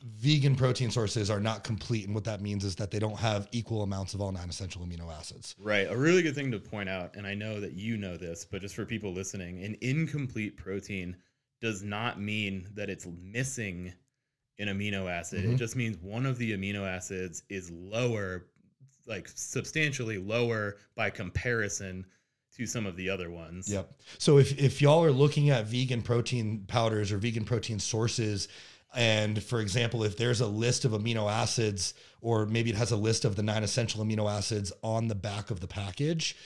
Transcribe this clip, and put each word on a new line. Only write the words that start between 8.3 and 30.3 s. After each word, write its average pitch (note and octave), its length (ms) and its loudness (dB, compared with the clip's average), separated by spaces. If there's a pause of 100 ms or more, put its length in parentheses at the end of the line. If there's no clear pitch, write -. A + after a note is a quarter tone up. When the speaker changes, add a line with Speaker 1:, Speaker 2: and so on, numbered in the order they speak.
Speaker 2:
but G2 160 -8
just G2 140 -10
for G#2+ 100 -4
people G2+ 300 -4
listening, F#2 500 -8
an G#2 160 -8
incomplete C3 800 -2
protein F#2+ 580 -6 (460)
does G#2+ 200 -2
not G#2 380 -4
mean G2+ 540 -2
that G2+ 160 -6
it's F2 160 -8
missing F#2 880 -6 (640)
an G#2 100 -2
amino G2 420 -2
acid. F2 340 -4
Speaker 1:
Mm-hmm. A#2+ 100 4
Speaker 2:
It - 20 4
just A#2+ 200 -2
means A2+ 260 -2
one A2 240 -4
of C3 100 0
the A#2 180 -2
amino G2 320 -2
acids F#2 640 -6
is F#2 220 -8
lower, G2 800 -4 (580)
like, G2+ 280 -8
substantially B2+ 840 -2
lower G#2+ 580 0 (180)
by A2 140 0
comparison G2 960 -2 (520)
to A#2 100 -6
some A2 180 -2
of F2+ 120 -4
the F#2 120 -4
other F2+ 220 -2
ones. E2+ 420 -8
Speaker 1:
Yep. F#2+ 220 -4 (240)
So D3+ 180 8
if, C#3 220 8
if C#3+ 240 4
y'all D3+ 200 8
are E3 100 8
looking C#3+ 360 6
at B2 180 6
vegan B2 360 0
protein A2+ 640 0
powders A2 420 4
or G#2 60 0
vegan A2+ 300 0
protein A2+ 320 -2
sources, A2 720 0 (460)
and G#2+ 480 4
for A#2+ 180 -2
example, A2+ 420 2
if G#2 140 2
there's A#2+ 240 4